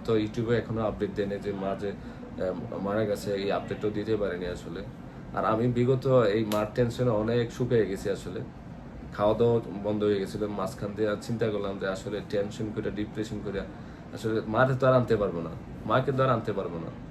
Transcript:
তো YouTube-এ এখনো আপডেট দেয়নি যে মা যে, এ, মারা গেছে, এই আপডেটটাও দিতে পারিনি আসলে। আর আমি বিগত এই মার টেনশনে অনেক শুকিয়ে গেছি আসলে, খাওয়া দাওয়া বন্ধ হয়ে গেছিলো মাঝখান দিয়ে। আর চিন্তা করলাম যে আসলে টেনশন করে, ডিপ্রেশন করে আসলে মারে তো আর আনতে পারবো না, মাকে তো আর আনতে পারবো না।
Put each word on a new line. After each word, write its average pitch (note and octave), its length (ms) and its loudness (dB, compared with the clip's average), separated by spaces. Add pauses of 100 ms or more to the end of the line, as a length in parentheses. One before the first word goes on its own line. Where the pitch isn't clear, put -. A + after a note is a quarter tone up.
তো A2+ 120 4
YouTube-এ A2 400 2
এখনো A2 240 -2
আপডেট G2+ 340 0
দেয়নি G2+ 240 -2
যে G2+ 120 -2
মা G2 280 -2
যে, G2+ 80 -4
এ, - 640 -6 (300)
মারা G#2 240 2
গেছে, G2+ 280 0
এই G2 180 0
আপডেটটাও G2 400 -2
দিতে G#2 240 0
পারিনি F#2 300 -2
আসলে। F2 380 -6 (540)
আর F#2+ 80 0
আমি A2 220 4
বিগত B2+ 400 2
এই A2+ 380 6
মার G#2+ 200 2 (100)
টেনশনে B2 340 2
অনেক A#2 420 2
শুকিয়ে A#2+ 340 2
গেছি F#2+ 240 -2
আসলে, F#2 300 -4 (760)
খাওয়া G#2 200 4
দাওয়া A#2 260 6 (240)
বন্ধ G#2 200 0
হয়ে G#2 160 4
গেছিলো G#2 280 -2
মাঝখান G2+ 460 -4
দিয়ে। G#2+ 160 2
আর G#2 120 2
চিন্তা A#2 260 -2
করলাম G2+ 320 -2
যে F#2+ 80 -2
আসলে G2 420 -4
টেনশন G#2 460 -2
করে, G#2 160 -2
ডিপ্রেশন G#2 540 -4
করে G2 160 -4 (520)
আসলে A2 340 0
মারে B2+ 280 4
তো C3 120 4
আর B2+ 60 8
আনতে A#2 220 6
পারবো F#2 260 2
না, E2 80 -6 (360)
মাকে C3 260 4
তো C3 120 2
আর C3 60 4
আনতে B2 240 0
পারবো F2+ 260 -4
না। D#2+ 80 -8 (240)